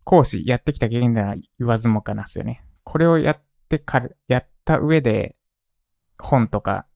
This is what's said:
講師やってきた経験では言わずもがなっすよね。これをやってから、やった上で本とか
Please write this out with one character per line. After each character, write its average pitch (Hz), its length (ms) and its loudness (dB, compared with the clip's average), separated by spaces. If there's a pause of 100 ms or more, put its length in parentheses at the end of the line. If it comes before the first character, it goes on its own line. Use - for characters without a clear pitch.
講 160 200 6
師 98 220 -6
や 120 100 0
っ - 60 -6
て 147 100 -4
き - 60 -8
た 113 100 0
経 117 120 -2
験 120 120 2
で 113 80 0
は 101 140 -2 (240)
言 120 100 -4
わ 113 80 2
ず 113 120 0
も 107 120 2
が 104 140 -8
な 104 100 -8
っ - 40 -18
す - 100 -12
よ - 60 -6
ね。 120 200 -10 (180)
こ - 140 -6
れ 160 100 4
を 165 120 4
や 156 140 0
っ - 80 -8 (280)
て 151 100 -2
か - 220 -2
ら、 123 80 -8 (180)
や 127 120 0
っ - 80 -10 (180)
た 160 140 2
上 156 240 2
で 107 340 -2 (840)
本 120 300 0
と 104 140 -4
か - 340 -4